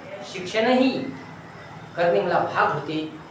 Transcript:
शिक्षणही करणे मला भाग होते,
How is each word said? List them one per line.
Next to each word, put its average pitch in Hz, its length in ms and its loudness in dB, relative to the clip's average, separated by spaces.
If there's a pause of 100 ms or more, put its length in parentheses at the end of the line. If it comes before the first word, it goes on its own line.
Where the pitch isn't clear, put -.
(340)
शिक्षणही 240 680 4 (920)
करणे 175 240 6
मला 170 180 4
भाग 185 320 2
होते, 156 420 -4 (180)